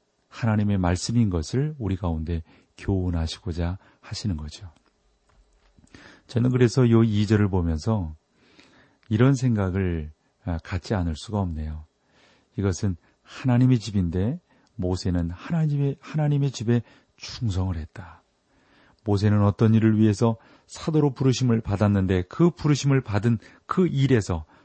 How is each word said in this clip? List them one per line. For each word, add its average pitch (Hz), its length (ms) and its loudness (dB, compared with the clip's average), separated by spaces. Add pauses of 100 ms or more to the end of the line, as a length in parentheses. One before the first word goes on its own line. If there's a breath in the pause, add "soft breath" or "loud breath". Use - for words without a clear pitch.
(280)
하나님의 107 500 0
말씀인 95 520 0
것을 127 480 -4
우리 98 180 -4
가운데 82 460 -4 (340 soft breath)
교훈하시고자 87 1040 -4 (220 soft breath)
하시는 98 360 -6
거죠. 78 340 -14 (1600 loud breath)
저는 120 240 0
그래서 123 400 4
요 113 140 6
이 104 240 2
절을 104 200 4
보면서 85 640 -2 (920 soft breath)
이런 123 260 4
생각을, 95 760 -2 (340)
아, 85 200 -4
갖지 95 300 -6
않을 85 220 -2
수가 101 240 -8
없네요. 78 440 -8 (720 soft breath)
이것은 98 400 -2 (260 soft breath)
하나님의 127 560 2
집인데 98 640 -2 (340 soft breath)
모세는 90 560 -2
하나님의, 143 720 -2
하나님의 147 500 -2
집에 117 320 0 (340 soft breath)
충성을 92 600 -4
했다. 82 460 -16 (800 soft breath)
모세는 104 380 2
어떤 107 320 4
일을 110 240 4
위해서 110 380 2 (300 soft breath)
사도로 151 480 -2
부르심을 127 460 0
받았는데 98 680 0
그 170 220 2
부르심을 139 500 0
받은 107 380 0 (280 loud breath)
그 185 220 0
일에서 127 560 0 (200 soft breath)